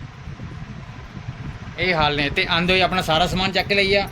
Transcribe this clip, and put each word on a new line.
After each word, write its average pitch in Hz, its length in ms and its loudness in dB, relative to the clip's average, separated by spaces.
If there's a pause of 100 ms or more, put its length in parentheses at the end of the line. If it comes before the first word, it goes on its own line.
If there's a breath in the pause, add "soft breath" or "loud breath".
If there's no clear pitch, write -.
(1800)
ਇਹ 180 160 2
ਹਾਲ 147 220 4
ਨੇ। 143 140 2
ਤੇ 180 160 0
ਆਂਦੇ 175 260 2
ਹੋਏ 185 100 6
ਆਪਣਾ 180 200 2
ਸਾਰਾ 165 240 4
ਸਮਾਨ 185 260 0
ਚੱਕ 180 200 0
ਲਈ 202 220 4
ਆ। 196 180 2